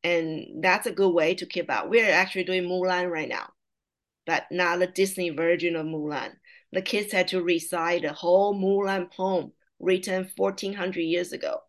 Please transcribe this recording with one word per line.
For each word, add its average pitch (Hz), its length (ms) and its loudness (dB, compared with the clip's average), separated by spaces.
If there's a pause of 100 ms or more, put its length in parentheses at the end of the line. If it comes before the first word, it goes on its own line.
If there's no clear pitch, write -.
And 165 600 -2
that's 190 220 2
a 214 60 -4
good 190 220 2
way 165 220 4
to 120 100 -10
keep - 240 -6
up. 110 180 -2
We're 214 220 4
actually 185 340 2
doing 185 200 0
Mulan 180 460 0
right 156 180 -4
now, - 220 -8 (760)
but 165 240 0
not 180 300 0
the 180 60 4
Disney 185 440 0
version 165 460 0
of 156 100 -4
Mulan. 151 460 -6 (400)
The 190 100 -2
kids 208 300 -4
had 185 160 2
to 185 140 0
recite 170 600 0
the 151 100 -4
whole 190 420 4
Mulan 196 580 0
poem 185 400 -2 (260)
written 185 580 0
fourteen 196 360 -2
hundred 185 300 -4
years 175 300 -2
ago. - 260 -6 (100)